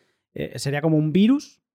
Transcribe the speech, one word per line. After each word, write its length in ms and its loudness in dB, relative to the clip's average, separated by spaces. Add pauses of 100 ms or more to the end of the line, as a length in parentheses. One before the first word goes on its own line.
(340)
eh, 260 -8
sería 220 -4
como 160 2
un 140 0
virus 500 0 (140)